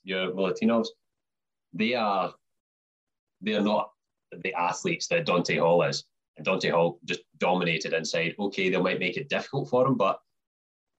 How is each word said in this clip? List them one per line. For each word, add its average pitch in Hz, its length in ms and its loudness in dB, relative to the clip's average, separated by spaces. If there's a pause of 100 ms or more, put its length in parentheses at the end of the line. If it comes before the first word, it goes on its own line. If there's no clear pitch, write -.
your 92 280 -2
Molitinovs, 110 560 2 (840)
they 113 220 0
are, 98 380 0 (1080)
they - 140 -2
are 208 80 2
not - 280 0 (520)
the - 120 -4
athletes 87 540 -2
that 85 180 0
Dante 87 300 0
Hall 82 260 4
is. 71 220 -2 (320)
And 80 80 -16
Dante 92 260 0
Hall 85 340 2
just 90 160 -6 (180)
dominated 87 540 0
inside. 82 460 -2
Okay, 98 300 -2
they 92 120 2
might 92 180 0
make 90 180 -4
it 80 120 -8
difficult 98 400 -4
for 127 180 4
him, 135 100 2
but 95 220 2 (800)